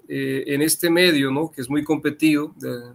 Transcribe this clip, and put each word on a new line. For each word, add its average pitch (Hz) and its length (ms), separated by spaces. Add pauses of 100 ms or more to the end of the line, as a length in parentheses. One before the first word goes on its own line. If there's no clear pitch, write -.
eh, 135 420
en 143 120
este 160 300
medio, 165 400
¿no? 156 200
Que - 120
es 120 80
muy 147 120
competido 151 720
de, 123 380